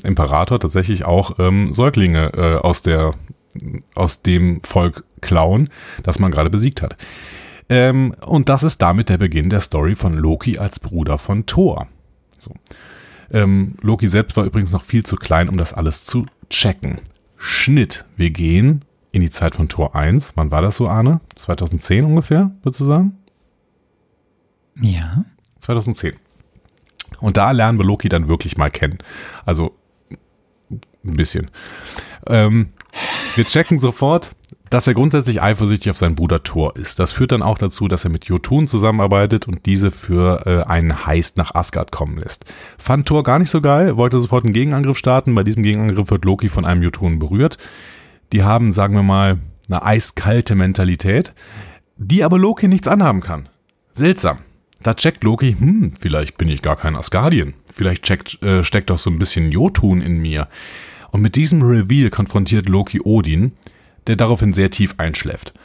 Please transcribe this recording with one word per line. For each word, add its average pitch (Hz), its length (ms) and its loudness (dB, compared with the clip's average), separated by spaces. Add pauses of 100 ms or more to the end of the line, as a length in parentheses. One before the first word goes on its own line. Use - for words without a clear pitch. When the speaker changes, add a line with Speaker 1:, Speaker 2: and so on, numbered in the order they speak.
Speaker 1:
Imperator 87 560 0
tatsächlich 92 460 -2
auch, 90 340 0
ähm, 92 340 2
Säuglinge, 98 600 2
äh, 82 220 0
aus - 260 0
der, 80 320 0 (800)
aus 87 280 -2
dem 87 420 2
Volk 87 400 -2 (160)
klauen, 92 480 2 (340)
das 87 160 -2
man 90 140 2
gerade 76 180 0
besiegt 107 320 -2
hat. - 140 -8 (720)
Ähm, 127 440 2 (120)
und 143 240 2
das 135 160 2
ist - 180 -2
damit 90 260 2
der 90 100 2
Beginn 82 320 0
der 101 100 2
Story 82 340 0
von 87 220 -2
Loki 78 420 0
als - 220 -6
Bruder 76 380 -4
von 104 280 -4
Thor. - 400 0 (520)
So. - 140 -20 (800)
Ähm, 98 520 2
Loki 104 260 0
selbst 104 280 0
war 104 80 2
übrigens 95 280 -2
noch 92 100 0
viel 113 220 0
zu - 100 -6
klein, 85 340 0
um 95 80 -4
das 82 160 -2
alles 78 300 -4
zu - 240 -4 (240)
checken. - 480 -4 (380)
Schnitt. - 680 -2 (120)
Wir 85 140 0
gehen 90 540 2 (320)
in 92 60 2
die 82 80 0
Zeit - 240 -4
von 78 140 -2
Tor 76 280 -4
eins. 76 380 0
Wann 78 160 -2
war 76 100 0
das 101 160 0
so, 120 120 -2
Arne? 117 320 2 (160)
Zweitausendzehn 87 680 -2
ungefähr, 165 460 2 (120)
würdest 135 180 -4
du 139 40 -2
sagen? 180 320 2 (1600)
Speaker 2:
Ja. 95 460 -2 (340)
Speaker 1:
Zweitausendzehn. 117 580 -4 (1000)
Und 104 200 0
da 101 120 2
lernen 113 280 2
wir 95 80 2
Loki 101 240 0
dann 82 180 0
wirklich 82 300 -2
mal 73 120 0
kennen. 87 280 -4 (480)
Also, 82 280 -2 (960)
ein - 460 -10
bisschen. 80 340 -2 (760)
Ähm, 110 440 2 (640)
wir - 80 4
checken 165 340 2
sofort, 139 540 0 (360)
dass - 180 0
er 127 60 4
grundsätzlich 127 480 2
eifersüchtig 104 500 0
auf 92 60 -2
seinen 82 200 0
Bruder 80 260 0
Thor - 340 -4
ist. - 220 -10
Das 90 140 -2
führt 127 200 0
dann 117 100 0
auch - 140 0
dazu, 98 320 -4
dass 85 160 -2
er 90 60 -2
mit 80 160 -6
Jotun 131 420 0
zusammenarbeitet 104 800 0
und 87 160 -8
diese 95 280 2
für, 90 540 0
äh, 87 240 0
einen 82 360 0
Heist 82 320 -2
nach 87 160 -4
Asgard - 360 -4
kommen 76 280 -8
lässt. - 260 -12 (320)
Fand 143 320 0
Thor 147 140 2
gar 139 160 2
nicht 175 120 0
so 160 120 2
geil, 147 340 2
wollte 123 240 2
sofort 120 240 0
einen 110 80 2
Gegenangriff 135 460 0
starten. 127 360 2
Bei 101 80 4
diesem 107 200 0
Gegenangriff 104 480 0
wird 95 160 0
Loki 95 240 0
von 85 160 -2
einem 87 160 2
Jotun 85 360 -2
berührt. 98 380 -2 (760)
Die 104 100 2
haben, 110 300 2
sagen 101 220 0
wir 101 100 4
mal, 98 340 2 (300)
eine 90 160 -4
eiskalte 110 720 0
Mentalität, 95 760 0 (640)
die 147 280 2
aber 175 140 4
Loki 208 280 2
nichts 185 220 2
anhaben 160 320 2
kann. 76 280 -8 (460)
Seltsam. 120 440 0 (440)
Da 113 120 0
checkt - 280 -2
Loki, 113 340 2
„Hm, 151 420 2
vielleicht 76 380 -4
bin 82 120 0
ich 73 120 -2
gar 76 140 0
kein 80 220 -4
Asgardien. 92 580 0 (180)
Vielleicht 90 300 -2
checkt, - 400 -4
äh, 95 220 2
steckt - 260 -2
doch 87 80 2
so - 120 -2
ein 82 100 0
bisschen 80 320 0
Jotun 98 500 2
in 85 180 -2
mir.“ 76 280 -4 (640)
Und 104 100 0
mit 107 140 2
diesem 156 260 2
Reveal 117 480 4
konfrontiert 101 580 0
Loki 98 320 0
Odin, 101 520 2 (560)
der 113 80 0
daraufhin 110 380 2
sehr 95 160 2
tief - 280 -2
einschläft. - 560 -6 (100)